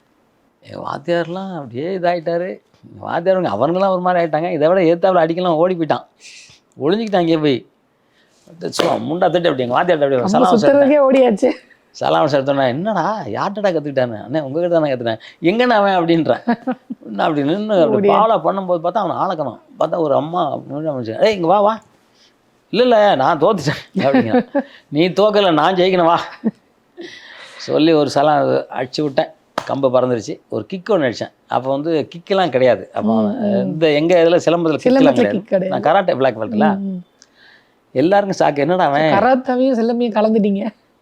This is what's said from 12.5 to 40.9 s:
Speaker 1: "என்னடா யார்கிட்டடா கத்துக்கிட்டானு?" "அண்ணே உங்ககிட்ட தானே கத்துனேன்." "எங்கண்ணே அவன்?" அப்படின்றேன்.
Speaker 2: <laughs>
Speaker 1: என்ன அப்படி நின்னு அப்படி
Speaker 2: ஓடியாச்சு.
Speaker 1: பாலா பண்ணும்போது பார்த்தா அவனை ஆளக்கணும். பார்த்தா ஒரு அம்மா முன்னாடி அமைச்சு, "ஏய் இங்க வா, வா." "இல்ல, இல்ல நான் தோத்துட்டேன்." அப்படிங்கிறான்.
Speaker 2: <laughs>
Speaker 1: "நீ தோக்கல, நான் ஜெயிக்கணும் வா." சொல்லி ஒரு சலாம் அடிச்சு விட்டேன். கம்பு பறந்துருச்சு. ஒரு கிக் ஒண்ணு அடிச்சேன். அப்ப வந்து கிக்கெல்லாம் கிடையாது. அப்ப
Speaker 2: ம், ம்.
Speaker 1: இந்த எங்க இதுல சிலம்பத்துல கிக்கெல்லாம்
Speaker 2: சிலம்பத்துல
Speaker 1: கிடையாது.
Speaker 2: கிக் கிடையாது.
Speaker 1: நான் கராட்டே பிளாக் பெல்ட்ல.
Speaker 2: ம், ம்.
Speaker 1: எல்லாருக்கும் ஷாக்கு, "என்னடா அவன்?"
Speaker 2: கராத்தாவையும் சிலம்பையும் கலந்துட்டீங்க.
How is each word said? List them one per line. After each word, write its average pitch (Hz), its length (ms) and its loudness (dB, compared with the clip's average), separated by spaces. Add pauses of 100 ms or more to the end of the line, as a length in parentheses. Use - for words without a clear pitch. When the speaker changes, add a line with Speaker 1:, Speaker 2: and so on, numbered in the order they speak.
Speaker 1:
"என்னடா 185 580 -2
யார்கிட்டடா 190 460 -4
கத்துக்கிட்டானு?" 135 500 -4
"அண்ணே 131 200 -4
உங்ககிட்ட 165 380 -2
தானே 147 140 0
கத்துனேன்." 117 260 -4 (220)
"எங்கண்ணே 233 340 2
அவன்?" 202 200 2
அப்படின்றேன். 165 500 2
Speaker 2:
<laughs> 240 340 -4 (260)
Speaker 1:
என்ன 202 180 -6
அப்படி 151 200 0
நின்னு 202 380 0
அப்படி 190 260 2
Speaker 2:
ஓடியாச்சு. 202 40 6
Speaker 1:
பாலா 214 240 4
பண்ணும்போது 180 480 -2
பார்த்தா 180 140 -2
அவனை 175 180 -2
ஆளக்கணும். 151 440 -4 (200)
பார்த்தா 165 180 -2
ஒரு 151 180 0
அம்மா 151 420 -2
முன்னாடி 135 300 -10
அமைச்சு, 123 360 -4
"ஏய் 214 120 2
இங்க 170 120 -4
வா, 202 140 2
வா." 208 120 2 (1000)
"இல்ல, 226 100 2
இல்ல 208 320 4
நான் 143 240 0
தோத்துட்டேன்." 156 420 0 (160)
அப்படிங்கிறான். 254 560 0
Speaker 2:
<laughs> 277 120 -2 (220)
Speaker 1:
"நீ 156 200 0
தோக்கல, 196 460 2
நான் 156 220 2
ஜெயிக்கணும் 180 300 2
வா." 170 140 4 (1400)
சொல்லி 147 360 2
ஒரு 143 160 2
சலாம் 143 380 2
அடிச்சு 131 540 -4
விட்டேன். 147 300 -4 (360)
கம்பு 135 200 -2
பறந்துருச்சு. 123 520 -2 (100)
ஒரு 110 160 -6
கிக் 185 240 -12
ஒண்ணு 175 160 2
அடிச்சேன். 113 260 -4 (160)
அப்ப 123 220 -4
வந்து 147 380 -2
கிக்கெல்லாம் 180 420 -2
கிடையாது. 123 440 2
அப்ப 107 200 0
Speaker 2:
ம், 107 260 0
ம். 202 220 0
Speaker 1:
இந்த 170 300 0
எங்க 165 320 2
இதுல 170 120 4
சிலம்பத்துல 160 420 0
கிக்கெல்லாம் 254 200 2
Speaker 2:
சிலம்பத்துல 277 160 6
Speaker 1:
கிடையாது. 214 240 0
Speaker 2:
கிக் 190 100 -8
கிடையாது. 190 320 -2
Speaker 1:
நான் - 60 -4
கராட்டே 175 300 2
பிளாக் 123 260 0
பெல்ட்ல. 117 360 0
Speaker 2:
ம், 196 100 -8
ம். 185 140 -8 (920)
Speaker 1:
எல்லாருக்கும் 185 560 0
ஷாக்கு, 151 100 -2
"என்னடா 170 280 0
அவன்?" 151 260 2
Speaker 2:
கராத்தாவையும் 254 680 2
சிலம்பையும் 233 380 -2
கலந்துட்டீங்க. 214 480 0 (380)